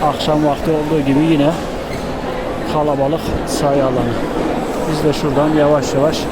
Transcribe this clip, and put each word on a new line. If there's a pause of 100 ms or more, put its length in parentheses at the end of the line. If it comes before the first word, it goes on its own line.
Akşam
vakti
olduğu
gibi
yine (1200)
kalabalık (260)
say
alanı. (760)
Biz
de
şuradan
yavaş
yavaş (140)